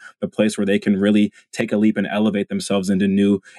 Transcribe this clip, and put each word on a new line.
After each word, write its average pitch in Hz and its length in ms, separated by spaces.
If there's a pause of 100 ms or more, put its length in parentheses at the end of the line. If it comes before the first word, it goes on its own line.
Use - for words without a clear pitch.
(220)
the 101 60
place 107 280
where 101 80
they 101 140
can 101 200
really 104 320 (220)
take 113 200
a 107 40
leap 107 220
and 98 120
elevate 104 380
themselves 98 400
into 98 180
new, 101 360 (160)